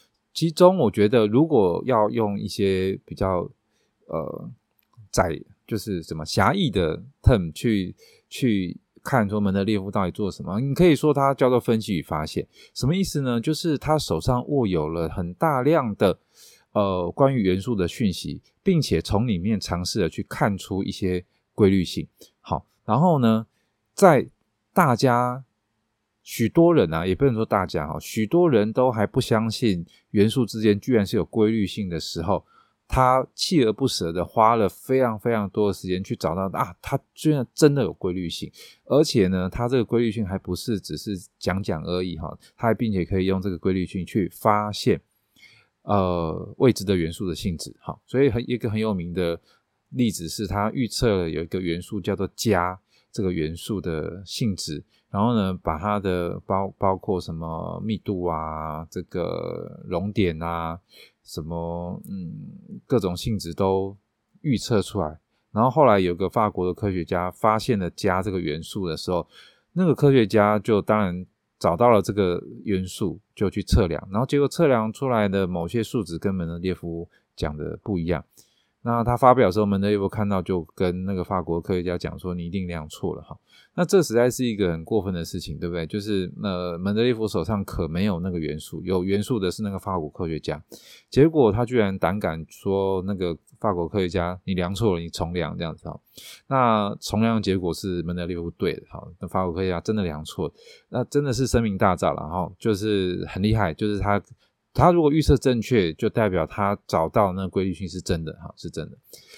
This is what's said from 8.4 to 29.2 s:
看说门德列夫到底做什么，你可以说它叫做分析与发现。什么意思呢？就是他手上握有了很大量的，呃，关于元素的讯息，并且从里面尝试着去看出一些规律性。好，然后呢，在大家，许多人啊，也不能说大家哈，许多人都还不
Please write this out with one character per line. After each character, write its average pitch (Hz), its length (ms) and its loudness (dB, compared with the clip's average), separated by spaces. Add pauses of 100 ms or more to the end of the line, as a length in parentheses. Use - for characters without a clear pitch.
看 110 260 0
说 107 100 -2
门 98 140 2
德 98 100 2
列 104 160 0
夫 98 120 -8
到 98 140 0
底 87 60 -2
做 98 200 -4
什 - 120 -12
么， 80 160 -4
你 139 140 -2
可 165 120 4
以 165 100 8
说 151 180 2
它 139 220 2
叫 131 140 4
做 123 100 4
分 113 200 0
析 107 160 -4
与 78 60 -2
发 78 240 -4
现。 80 220 -6 (260)
什 - 140 -2
么 165 80 2
意 196 80 0
思 151 180 -4
呢？ 123 180 0
就 151 140 -2
是 151 240 -2
他 151 200 0
手 85 220 -2
上 123 280 0
握 139 180 0
有 82 220 0
了 82 200 -2
很 87 280 -6
大 147 260 0
量 127 340 2
的， 92 220 2 (540)
呃， 92 400 0
关 135 240 4
于 117 80 2
元 92 180 4
素 117 140 -2
的 90 120 0
讯 101 240 -2
息， - 300 -8 (220)
并 175 180 4
且 85 180 2
从 104 280 0
里 104 100 0
面 98 220 0
尝 87 260 -4
试 - 140 -4
着 85 100 2
去 - 140 -8
看 104 340 -2
出 95 260 -4
一 - 60 -4
些 90 340 -4 (300)
规 101 160 6
律 95 140 4
性。 78 240 -6 (340)
好， - 240 -6 (200)
然 110 140 2
后 165 200 4
呢， 113 260 2 (480)
在 151 340 6 (460)
大 147 220 4
家， 123 480 2 (800)
许 - 260 -2
多 170 240 6
人 98 180 4
啊， 82 140 -2
也 95 80 2
不 - 100 0
能 131 120 4
说 110 100 0
大 98 220 2
家 76 180 -4
哈， 78 140 -8
许 110 260 -4
多 170 240 4
人 110 240 4
都 131 180 2
还 110 140 0
不 127 160 -2